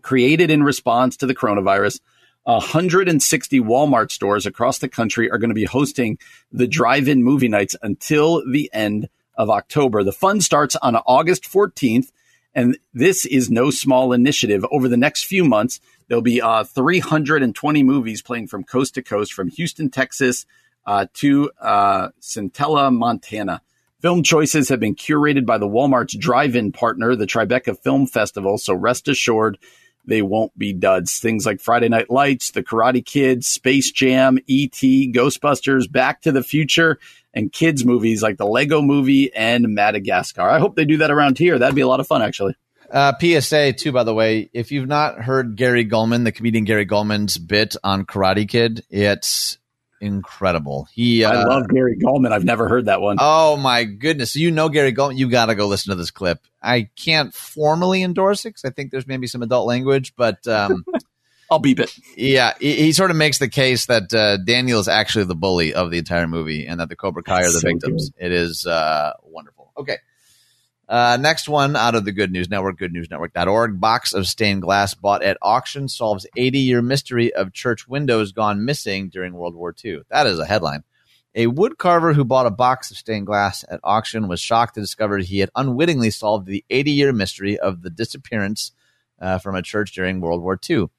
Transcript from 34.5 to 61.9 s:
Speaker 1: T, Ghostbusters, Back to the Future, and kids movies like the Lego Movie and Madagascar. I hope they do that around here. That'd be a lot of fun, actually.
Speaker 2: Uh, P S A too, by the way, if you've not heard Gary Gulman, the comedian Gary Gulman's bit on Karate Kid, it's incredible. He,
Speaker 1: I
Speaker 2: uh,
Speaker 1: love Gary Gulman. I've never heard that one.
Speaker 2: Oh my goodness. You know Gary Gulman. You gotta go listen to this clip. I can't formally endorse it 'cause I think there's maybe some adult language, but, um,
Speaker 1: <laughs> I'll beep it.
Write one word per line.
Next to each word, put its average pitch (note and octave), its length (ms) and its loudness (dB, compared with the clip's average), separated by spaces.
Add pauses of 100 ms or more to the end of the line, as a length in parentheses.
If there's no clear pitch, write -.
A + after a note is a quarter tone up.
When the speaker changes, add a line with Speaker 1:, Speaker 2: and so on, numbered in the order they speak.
Speaker 1:
T, C3 460 2
Ghostbusters, C3 760 0
Back C3 340 -2
to D#3+ 100 0
the C3+ 100 2
Future, D#3 560 0 (340)
and G#2 200 -4
kids D#3 320 0
movies A2+ 360 2
like A2 160 0
the - 80 -4
Lego C#3+ 380 2
Movie C#3 500 2
and A2+ 440 2
Madagascar. G2+ 680 0
I G2+ 160 4
hope G3 160 2
they D#3+ 120 0
do D#3 100 2
that D3+ 160 2
around C#3+ 260 2
here. E3+ 180 4
That'd C3 200 2
be C#3+ 60 2
a C3 40 2
lot B2+ 140 2
of D3 80 -6
fun, D3 120 2
actually. G2 360 -4 (340)
Speaker 2:
Uh, C#3 220 2
P E3 240 2
S C#3 160 0
A D3 180 4
too, C3+ 220 -4
by B2 100 2
the A2+ 100 0
way, A2 400 0
if A#2 200 -6
you've C3 160 -4
not D3 320 -2
heard B2 340 -2
Gary A#2+ 320 2
Gulman, A2+ 380 2
the A2 80 0
comedian A2+ 320 0
Gary G#2 200 2
Gulman's G#2 540 -2
bit G#2 460 -2
on G2 200 0
Karate G2 440 0
Kid, A#2 420 0
it's - 680 -2 (420)
incredible. F2 920 -4
He, A#2 320 2
Speaker 1:
I G#2+ 180 4
Speaker 2:
uh, G2+ 60 2
Speaker 1:
love B2+ 200 2
Gary B2+ 280 2
Gulman. B2 360 2
I've G2+ 120 0
never A2 240 2
heard A#2 180 2
that F#2+ 140 2
one. G2+ 200 0
Speaker 2:
Oh D3+ 360 4
my B2 280 0
goodness. A#2+ 500 -4
You E3 160 2
know D#3+ 180 0
Gary C#3+ 240 2
Gulman. C3+ 240 -2
You C3 140 0
gotta A#2 240 2
go G2+ 140 0
listen G2+ 220 -2
to G2 40 0
this F2 160 -6
clip. F2 300 -4 (200)
I A#2 360 -2
can't D#3 360 -2
formally E3+ 720 -2
endorse F#3+ 420 0
it A3 80 -12
'cause - 120 -20
I C3 60 -4
think C3+ 200 -12
there's C3 160 -8
maybe C3 220 -6
some A#2+ 140 -8
adult A#2 240 0
language, C3 500 0
but, A2+ 320 -2
um, G2+ 360 -2 (320)
Speaker 1:
<laughs> - 340 -12
I'll D#3+ 100 4
beep B2+ 200 2
it. A2+ 120 -2 (240)